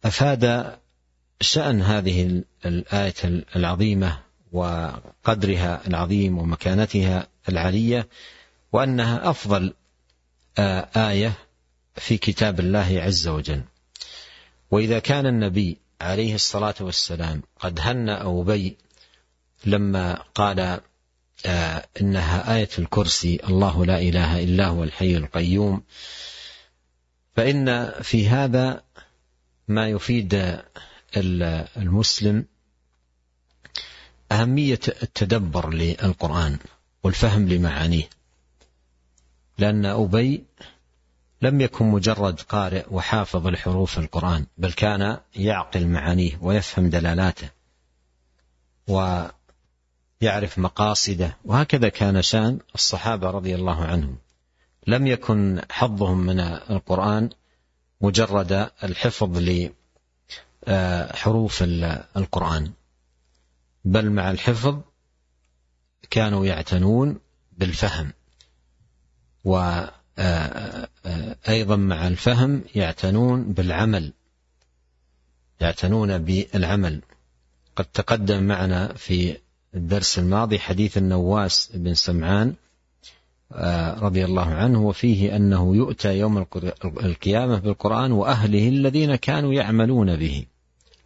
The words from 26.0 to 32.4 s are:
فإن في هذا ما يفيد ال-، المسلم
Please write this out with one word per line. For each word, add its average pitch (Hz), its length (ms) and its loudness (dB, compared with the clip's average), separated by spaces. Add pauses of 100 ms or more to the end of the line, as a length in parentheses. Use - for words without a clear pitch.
فإن 123 560 0 (100)
في 107 280 2
هذا 131 520 0 (840)
ما 110 200 0
يفيد 107 460 -2 (840)
ال-، 87 500 -2 (100)
المسلم 104 680 0 (1900)